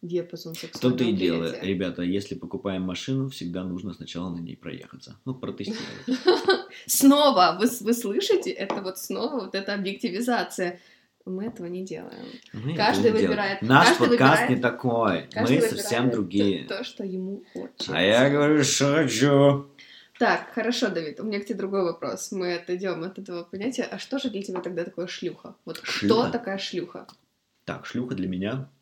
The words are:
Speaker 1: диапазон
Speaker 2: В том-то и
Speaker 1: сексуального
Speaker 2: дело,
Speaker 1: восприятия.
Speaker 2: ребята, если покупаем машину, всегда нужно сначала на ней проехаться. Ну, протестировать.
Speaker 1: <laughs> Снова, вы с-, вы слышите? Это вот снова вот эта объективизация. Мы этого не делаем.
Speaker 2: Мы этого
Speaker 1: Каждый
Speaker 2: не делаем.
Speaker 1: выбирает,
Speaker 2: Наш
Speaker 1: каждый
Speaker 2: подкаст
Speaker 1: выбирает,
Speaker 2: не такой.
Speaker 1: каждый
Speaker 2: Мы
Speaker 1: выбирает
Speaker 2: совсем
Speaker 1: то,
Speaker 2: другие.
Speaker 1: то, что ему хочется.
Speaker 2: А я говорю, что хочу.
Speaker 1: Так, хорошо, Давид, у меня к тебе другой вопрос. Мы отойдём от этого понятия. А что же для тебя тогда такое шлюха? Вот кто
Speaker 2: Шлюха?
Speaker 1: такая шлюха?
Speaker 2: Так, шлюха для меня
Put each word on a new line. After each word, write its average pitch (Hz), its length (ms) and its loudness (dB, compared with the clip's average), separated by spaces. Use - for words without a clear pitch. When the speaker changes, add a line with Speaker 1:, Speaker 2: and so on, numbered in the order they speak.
Speaker 1:
диапазон 170 520 -8
Speaker 2:
В - 40 -12
том-то 127 240 2
и 113 80 2
Speaker 1:
сексуального 98 60 0
Speaker 2:
дело, 85 260 0
Speaker 1:
восприятия. 82 240 -4
Speaker 2:
ребята, 90 340 -2
если 98 320 -4
покупаем 92 480 -6
машину, 131 460 -4
всегда 92 360 -8
нужно 90 300 -8
сначала 85 400 -10
на 87 60 -8
ней 82 160 -12
проехаться. - 680 -16
Ну, 131 100 -6
протестировать. - 720 -10
Speaker 1:
<laughs> - 800 0
Снова, 269 760 6
вы 214 60 2
с-, - 160 -2
вы 214 100 2
слышите? 240 580 0
Это 202 320 -6
вот 185 160 -8
снова 233 460 -4
вот 190 100 -14
эта 196 200 -4
объективизация. 196 1040 -4
Мы 185 180 -6
этого 220 220 -10
не 180 180 -8
делаем. - 560 -14
Speaker 2:
Мы 110 80 -10
этого 170 40 -4
Speaker 1:
Каждый 214 360 4
Speaker 2:
не 220 60 2
делаем. 202 120 4
Speaker 1:
выбирает, 196 320 -2
Speaker 2:
Наш 135 260 8
Speaker 1:
каждый 349 200 4
Speaker 2:
подкаст 143 320 6
Speaker 1:
выбирает, 233 100 0
Speaker 2:
не 123 60 4
такой. 117 720 0
Speaker 1:
каждый 110 120 -2
Speaker 2:
Мы 127 180 4
Speaker 1:
выбирает - 180 4
Speaker 2:
совсем 123 280 0
Speaker 1:
то, 123 100 4
Speaker 2:
другие. 98 520 0
Speaker 1:
то, - 160 -6
что - 200 -12
ему 185 480 -8
хочется. - 420 -10
Speaker 2:
А 82 80 2
я 117 280 6
говорю, 147 340 4
что 139 300 2
хочу. 139 720 6
Speaker 1:
Так, 196 360 2
хорошо, 226 360 0
Давид, 165 300 -6
у - 40 -8
меня 208 160 -2
к - 60 -10
тебе 202 120 -6
другой 196 240 -2
вопрос. 165 500 -4
Мы 180 220 -2
отойдём 180 500 -4
от 190 140 -10
этого 180 240 -10
понятия. 220 420 -6
А 202 140 -8
что - 200 -6
же 262 120 -4
для 202 120 -8
тебя 180 180 -6
тогда 175 240 -6
такое 180 220 -8
шлюха? - 480 -10
Вот - 120 -12
кто - 140 -8
Speaker 2:
Шлюха? 220 380 4
Speaker 1:
такая 196 280 -4
шлюха? - 480 -8
Speaker 2:
Так, 71 220 -8
шлюха 123 280 -6
для 92 140 -4
меня 101 400 -4